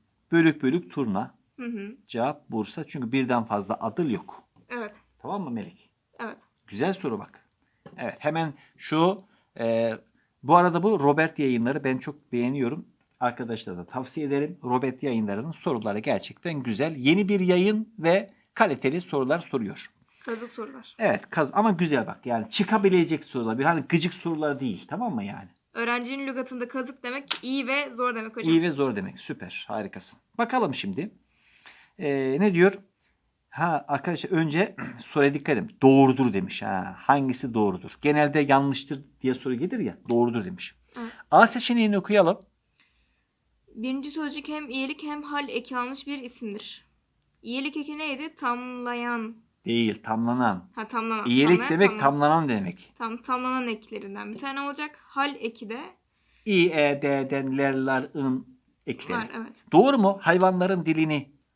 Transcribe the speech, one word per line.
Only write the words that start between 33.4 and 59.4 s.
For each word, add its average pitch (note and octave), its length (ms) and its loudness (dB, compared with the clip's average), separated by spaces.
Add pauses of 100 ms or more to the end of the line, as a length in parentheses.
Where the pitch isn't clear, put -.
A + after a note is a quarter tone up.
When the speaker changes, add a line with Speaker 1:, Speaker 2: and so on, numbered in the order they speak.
Speaker 1:
Ha, D#3 380 -2
arkadaşlar D3+ 440 -2
önce E3 440 0 (120)
<clears throat> - 120 -14
soruya C#3+ 340 2
dikkat C#3+ 240 0
edin. - 240 -6
Doğrudur C3+ 520 8
demiş. F#2 280 -2
Ha, F#2+ 360 -4
hangisi C3+ 560 0
doğrudur? G2+ 380 0 (100)
Genelde D3 380 4
yanlıştır C#3 640 2 (180)
diye B2+ 140 0
soru B2+ 200 -4
gelir F#3+ 240 -4
ya. A#2 180 -4 (120)
Doğrudur A#2+ 360 2
demiş. F2+ 300 -12 (240)
Speaker 2:
Evet. A#3 120 -10 (200)
Speaker 1:
A G3+ 160 10
seçeneğini A3+ 500 0
okuyalım. G3 400 4 (1400)
Speaker 2:
Birinci C4+ 360 -6
sözcük D4 360 -8
hem D4+ 220 -8
iyilik C4+ 340 -6
hem D4 200 -8
hal D4 260 -6
eki B3 280 -8
almış B3+ 300 -8
bir C#4+ 140 -8
isimdir. A3+ 640 -12 (580)
İyilik C4+ 340 -6
eki D4+ 200 -8
neydi? D4+ 380 -8
Tamlayan. A#3+ 1000 -6 (300)
Speaker 1:
Değil, A2+ 380 0
tamlanan. A2+ 720 0
Speaker 2:
Ha, A3 120 -8
tamlanan. A3+ 380 -4
Speaker 1:
İyilik C3 240 6
Speaker 2:
Tamlayan, A3+ 200 4
Speaker 1:
demek, F3 180 6 (120)
Speaker 2:
tamlanan. - 20 -2
Speaker 1:
tamlanan D3 480 4
demek. G2+ 480 -4
Speaker 2:
Tam, A#3 240 -8
tamlanan B3+ 460 -4
eklerinden G#3 640 -10
bir A#3 60 -12
tane C4+ 220 -8
olacak. C#4+ 420 -10
Hal C#4 360 -4
eki A3+ 300 -10
de A#3+ 120 -10 (640)
Speaker 1:
İ, F3+ 240 6
E, D3 320 4
D'den, C#3 560 0
ler, C#3 160 2
lar, C3+ 420 0
ın C3+ 440 -4 (280)
ekleri. - 300 -6
Speaker 2:
Var, A3+ 180 -6
evet. A3+ 180 -12 (180)